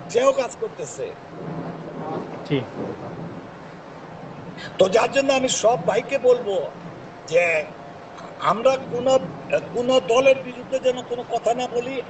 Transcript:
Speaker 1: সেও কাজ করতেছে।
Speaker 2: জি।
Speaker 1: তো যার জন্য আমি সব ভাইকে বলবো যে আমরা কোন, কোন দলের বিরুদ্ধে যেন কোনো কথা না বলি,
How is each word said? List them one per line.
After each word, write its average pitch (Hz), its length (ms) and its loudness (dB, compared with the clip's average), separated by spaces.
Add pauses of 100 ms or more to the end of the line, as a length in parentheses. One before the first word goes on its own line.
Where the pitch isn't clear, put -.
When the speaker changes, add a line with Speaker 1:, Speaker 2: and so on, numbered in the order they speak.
Speaker 1:
সেও 262 240 6
কাজ 262 240 0
করতেছে। 139 580 -6 (1300)
Speaker 2:
জি। 139 160 0 (2250)
Speaker 1:
তো - 100 6
যার 226 240 4
জন্য 269 200 4
আমি 262 160 2
সব 226 380 2
ভাইকে 233 320 2
বলবো 202 520 2 (560)
যে 165 380 4 (760)
আমরা 233 380 4
কোন, 262 420 2 (540)
কোন 247 280 4
দলের 262 420 6
বিরুদ্ধে 247 360 -4
যেন 254 240 0
কোনো 240 200 -4
কথা 233 320 0
না 247 120 -2
বলি, 240 440 -2